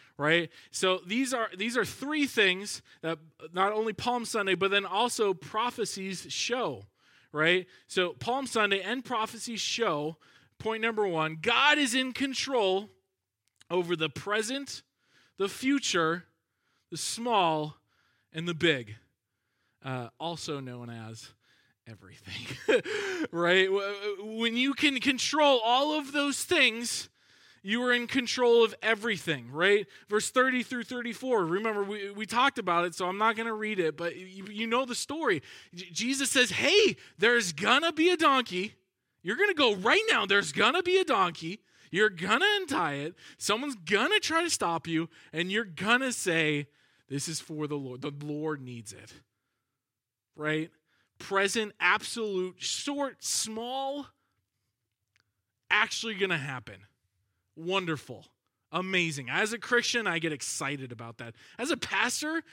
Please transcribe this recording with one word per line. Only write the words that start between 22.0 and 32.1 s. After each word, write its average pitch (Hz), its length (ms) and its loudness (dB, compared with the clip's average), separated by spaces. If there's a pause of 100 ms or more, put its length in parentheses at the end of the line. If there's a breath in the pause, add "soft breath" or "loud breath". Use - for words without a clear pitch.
<laughs> 269 160 4 (480 loud breath)
right? 175 360 4
W-, 196 160 0 (360)
w-, 220 220 -8
when 233 160 0
you 262 180 0
can 277 260 2
control 277 640 2
all 285 340 2
of 269 140 -6
those 285 320 -2
things, 240 640 2 (540 soft breath)
you 220 200 0
are 247 100 2
in 240 140 0
control 240 580 4
of 214 180 0
everything, 196 680 -2
right? 190 360 4 (220 loud breath)
Verse 214 220 -2
thirty 254 320 2
through 240 220 -8
thirty-four, 240 600 -2
remember, 202 380 -2
we, 202 280 -6